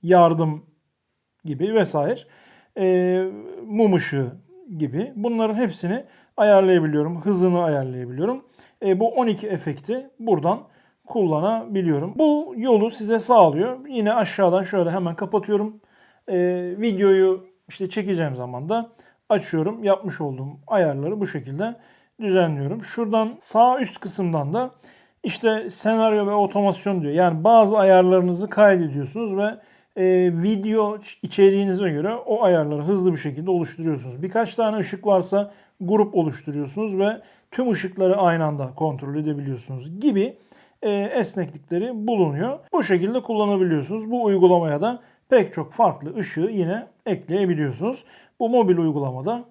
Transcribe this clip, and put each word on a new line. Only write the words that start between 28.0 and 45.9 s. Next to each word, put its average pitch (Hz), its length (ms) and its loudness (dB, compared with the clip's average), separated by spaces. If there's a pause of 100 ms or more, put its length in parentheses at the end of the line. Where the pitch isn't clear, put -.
kaydediyorsunuz 190 880 2
ve, 208 120 0 (540)
e, 185 280 4 (120)
video 214 540 0 (240)
içeriğinize 196 680 4
göre 165 260 -2
o 233 280 -2
ayarları 151 400 2
hızlı 185 280 2
bir 156 60 -2
şekilde 151 340 -6
oluşturuyorsunuz. 151 720 -4
Birkaç 220 320 -2
tane 220 220 0
ışık 196 280 -6
varsa 196 460 0 (300)
grup 208 340 2
oluşturuyorsunuz 156 840 -4
ve 208 240 0 (300)
tüm 247 200 -2
ışıkları 185 460 0
aynı 165 280 2
anda 143 300 -4
kontrol 143 400 -4
edebiliyorsunuz 143 840 -8
gibi, 233 380 0 (440)
e, 214 100 -2
esneklikleri 202 1160 -4
bulunuyor. 202 520 -2 (140)
Bu 320 100 0
şekilde 202 380 0
kullanabiliyorsunuz. 202 880 -2
Bu 247 120 -2
uygulamaya 180 580 0
da 240 180 -4 (300)
pek 240 240 2
çok - 200 -8
farklı 165 420 -2